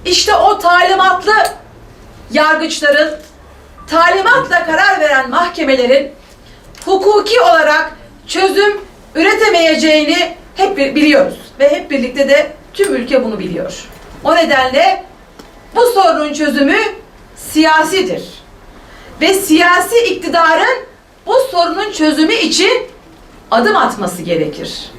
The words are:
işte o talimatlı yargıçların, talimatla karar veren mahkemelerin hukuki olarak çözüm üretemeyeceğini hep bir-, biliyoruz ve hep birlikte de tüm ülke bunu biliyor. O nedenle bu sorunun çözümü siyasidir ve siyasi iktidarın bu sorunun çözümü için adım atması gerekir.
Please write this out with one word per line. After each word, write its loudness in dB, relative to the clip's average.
işte 0
o 2
talimatlı 2
yargıçların, 0
talimatla 2
karar 0
veren 0
mahkemelerin 0
hukuki 2
olarak 2
çözüm 0
üretemeyeceğini 2
hep -2
bir-, -2
biliyoruz 2
ve 4
hep -4
birlikte -2
de 2
tüm -2
ülke -2
bunu -6
biliyor. -10
O 2
nedenle 0
bu 4
sorunun 0
çözümü 0
siyasidir 0
ve 2
siyasi 2
iktidarın 0
bu -2
sorunun -2
çözümü 0
için 0
adım 2
atması -4
gerekir. -6